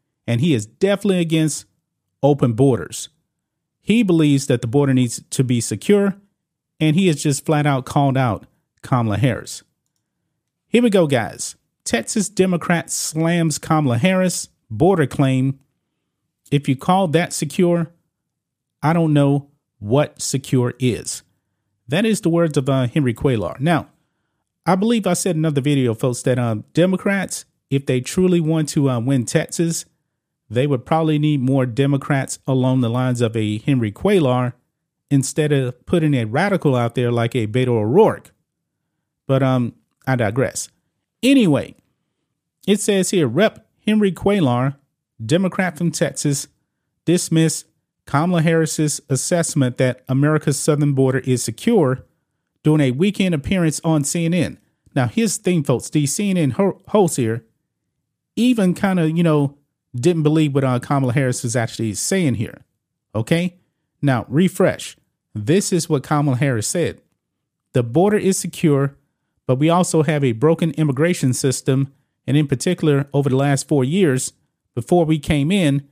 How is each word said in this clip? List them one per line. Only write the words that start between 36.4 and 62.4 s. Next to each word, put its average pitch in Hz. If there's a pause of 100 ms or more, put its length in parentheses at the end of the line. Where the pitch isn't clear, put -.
out 120
there 120
like 117
a 113
Beto 127
O'Rourke. 120 (920)
But, 135
um, 127 (320)
I 131
digress. 117 (520)
Anyway, 220 (880)
it 202
says 196
here, 165
Rep 160 (180)
Henry 208
Cuellar, 139 (500)
Democrat 175
from 170
Texas, - (560)
dismissed 160 (400)
Kamala 165
Harris's 160
assessment 139
that 127
America's 147
southern 147
border 131
is 127
secure 127 (580)
during 156
a 135
weekend 185
appearance 160
on 156
C 170
N 165
N. 131 (360)
Now, 123
here's 226
the -
thing, 175
folks. 120
The 151
C 202
N 185
N 147
ho-, 190
host 196
here 117 (920)
even 220
kinda, 180
you 170
know, 147 (360)
didn't 156
believe 151
what, 139
uh, 127
Kamala 135
Harris 127
was 120
actually 113
saying 170
here. - (500)